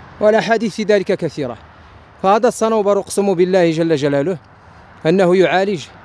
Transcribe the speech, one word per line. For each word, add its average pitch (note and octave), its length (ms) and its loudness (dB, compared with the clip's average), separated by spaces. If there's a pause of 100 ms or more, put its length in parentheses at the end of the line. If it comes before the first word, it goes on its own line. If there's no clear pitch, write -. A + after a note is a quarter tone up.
(200)
والأحاديث G#3+ 560 0
في A3 80 -6
ذلك G3 220 0
كثيرة. D3+ 520 -6 (680)
فهذا G#3 240 2
الصنوبر، G#3+ 520 0
أقسم G3 340 -2
بالله F3+ 380 2
جل E3 240 0
جلاله، C#3+ 420 -2 (680)
أنه F3+ 300 2
يعالج F3+ 500 0 (200)